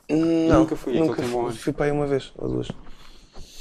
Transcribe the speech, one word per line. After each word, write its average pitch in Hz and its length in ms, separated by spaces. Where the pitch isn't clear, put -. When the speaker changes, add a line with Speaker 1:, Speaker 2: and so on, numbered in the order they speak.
Speaker 1:
Não, 160 520
Speaker 2:
Nunca 156 160
fui, 196 160
aquilo 160 140
Speaker 1:
nunca - 140
Speaker 2:
tem 123 80
bom 120 120
Speaker 1:
fui. 120 80
Speaker 2:
ano. 113 100
Speaker 1:
Fui 147 140
para 147 140
aí 147 40
uma 147 160
vez 139 300
ou - 100
duas. 127 200